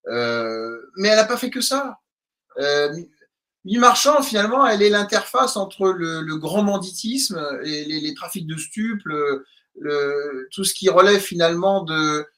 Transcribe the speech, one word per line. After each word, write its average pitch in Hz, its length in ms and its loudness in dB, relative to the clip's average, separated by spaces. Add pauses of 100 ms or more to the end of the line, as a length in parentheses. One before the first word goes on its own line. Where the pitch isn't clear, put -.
Euh, 117 880 -4
mais 202 100 0
elle 214 80 6
n'a 220 80 6
pas 233 140 0
fait 247 120 -4
que 247 120 -6
ça. 269 380 -2 (600)
Euh, 147 340 0 (680)
Mimi 208 160 0
Marchand, 269 420 6
finalement, 240 460 2
elle 202 140 2
est 208 80 8
l'interface 208 680 0
entre 190 380 0
le, 165 260 -4
le 156 160 -8
grand 160 280 -2
banditisme, 202 760 -4 (200)
les, 151 240 -8
les, 151 160 -6
les 151 120 -6
trafics 175 320 -10
de 160 120 -8
stupes, 214 480 -6
le, 143 400 -2 (340)
le, 143 720 -4
tout 190 140 -6
ce - 80 -2
qui 190 160 0
relève 190 320 6
finalement 175 600 0
de 156 440 -2 (100)